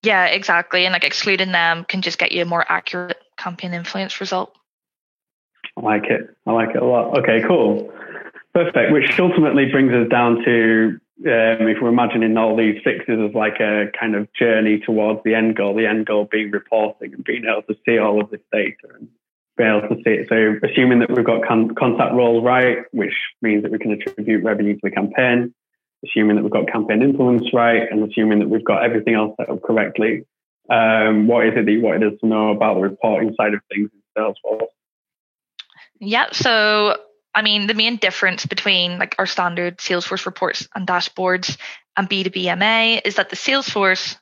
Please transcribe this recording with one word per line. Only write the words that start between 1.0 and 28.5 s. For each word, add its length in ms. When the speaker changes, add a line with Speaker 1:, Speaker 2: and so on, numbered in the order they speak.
Speaker 1:
excluding 460
them 340
can 160
just 160
get 140
you 100
a 40
more 220
accurate 540
campaign 360
influence 460
result. 340
Speaker 2:
I 40
like 240
it. 300
I 40
like 200
it 100
a 40
lot. 340
Okay, 240
cool. 500
Perfect. 380
Which 260
ultimately 500
brings 260
us 160
down 340
to, 560
um, 440
if 120
we're 60
imagining 500
all 200
these 260
fixes 340
as, 160
like, 280
a 360
kind 180
of 180
journey 460
towards 440
the 120
end 200
goal, 180
the 120
end 200
goal 200
being 260
reporting 640
and 100
being 220
able 160
to 240
see 120
all 220
of 100
this 120
data 440
and 120
being 140
able 260
to 80
see 80
it. 160
So 360
assuming 360
that 120
we've 120
got 220
con-, 300
contact 400
roles 280
right, 360
which 220
means 220
that 80
we 60
can 140
attribute 520
revenue 300
to 80
the 100
campaign, 600
assuming 340
that 40
we've 100
got 200
campaign 300
influence 520
right, 360
and 200
assuming 300
that 100
we've 160